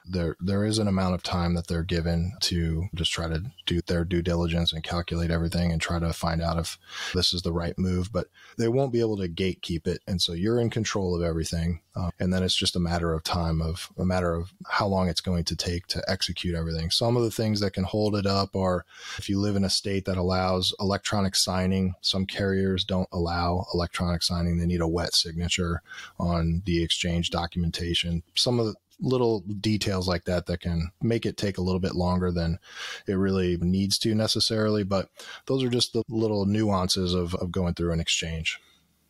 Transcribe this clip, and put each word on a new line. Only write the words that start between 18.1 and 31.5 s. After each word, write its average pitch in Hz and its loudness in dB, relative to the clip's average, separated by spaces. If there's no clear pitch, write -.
it 98 0
up 98 0
are 92 2
if - -8
you 98 2
live 101 2
in 98 2
a 95 2
state 98 -2
that 92 0
allows 92 2
electronic 98 0
signing, 92 2
some 95 0
carriers 95 0
don't 92 0
allow 87 0
electronic 87 0
signing. 85 0
They 85 2
need 87 2
a 82 2
wet 82 0
signature 85 0
on 85 2
the 120 2
exchange 85 0
documentation. 85 -2
Some 123 2
of 113 4
the 104 -2
little 123 4
details 98 2
like 87 0
that 87 0
that 87 -2
can 85 0
make 113 2
it 98 -2
take 101 -2